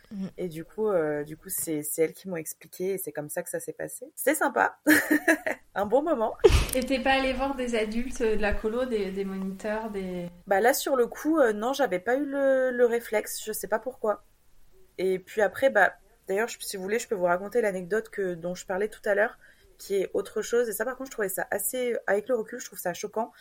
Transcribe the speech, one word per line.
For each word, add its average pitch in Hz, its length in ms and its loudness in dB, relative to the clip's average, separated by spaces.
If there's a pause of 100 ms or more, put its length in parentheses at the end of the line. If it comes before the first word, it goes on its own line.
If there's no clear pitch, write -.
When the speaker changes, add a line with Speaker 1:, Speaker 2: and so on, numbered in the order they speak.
(100)
Speaker 1:
Mhm. 190 260 -8
Speaker 2:
Et 180 120 -4
du 160 160 -10
coup, 214 240 -2
euh, 151 340 2
du 151 140 -10
coup, - 120 -20
c'est, 151 360 -4
c'est - 180 0
elles 165 100 2
qui - 160 -14
m'ont 180 80 -6
expliqué 180 580 -6
et 185 40 -4
c'est 156 140 -8
comme 147 160 -8
ça 175 160 -6
que - 40 -12
ça 165 120 -6
s'est 156 120 -10
passé. 160 440 -10
C'était 285 180 2
sympa. - 520 0
<laughs> - 920 2
Un 202 100 0
bon 240 160 4
moment. 262 320 0 (400)
Speaker 3:
Et 254 100 2
t'es 269 140 0
pas 262 140 2
allée 262 220 2
voir 269 200 -2
des 247 220 -4
adultes, 233 440 -2
euh, 220 160 2
de 202 60 2
la 208 100 2
colo, 226 320 0
des, 208 280 -2
des 196 120 -4
moniteurs, 196 680 -6
des 185 360 -6 (220)
Speaker 2:
Bah 196 120 4
là, 247 140 6
sur 285 220 0
le 240 100 4
coup, 311 320 0
euh, 233 140 6
non, 214 200 -2
j'avais 190 280 0
pas 240 160 0
eu 294 100 0
le, 269 460 2
le 247 120 4
réflexe, 233 600 0
je 214 80 -8
sais 202 160 -8
pas 220 100 0
pourquoi. - 460 -4 (720)
Et 185 220 0
puis - 200 -6
après, 214 300 4
bah, 208 220 6 (360)
d'ailleurs, 208 200 0
je, - 120 -10
si - 160 -8
vous 185 60 -6
voulez, 208 160 0
je 233 100 -4
peux 226 60 -2
vous 180 120 0
raconter 196 360 2
l'anecdote 190 480 -2
que, 185 240 -4
dont 175 220 -6
je - 100 -16
parlais 196 220 -2
tout - 180 -12
à 202 80 2
l'heure, 214 240 2 (400)
qui - 180 -6
est 185 180 0
autre 196 280 -2
chose. 233 260 2
Et 208 40 -6
ça, 220 120 -4
par 254 120 -6
contre, 269 140 -10
je - 20 -16
trouvais 202 180 -4
ça - 200 -4
assez, 240 460 -2 (100)
avec 202 220 0
le 262 60 2
recul, 233 260 -4
je - 60 -12
trouve - 120 -16
ça 175 140 -4
choquant. 220 480 -6